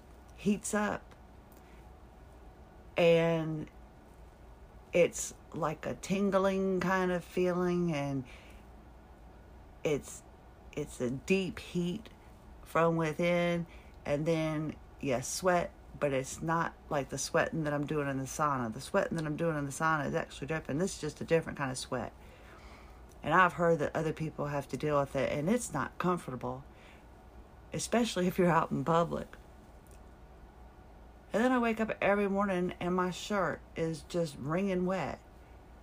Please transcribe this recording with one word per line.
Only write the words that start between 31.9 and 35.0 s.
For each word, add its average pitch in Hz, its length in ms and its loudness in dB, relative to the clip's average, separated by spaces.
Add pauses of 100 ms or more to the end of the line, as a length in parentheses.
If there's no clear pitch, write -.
every 202 280 4
morning, 196 500 0
and 180 160 -2
my 185 160 2
shirt 175 500 -2 (140)
is 165 340 -4
just 165 320 -2
wringing 180 460 0
wet, 175 320 -2 (640)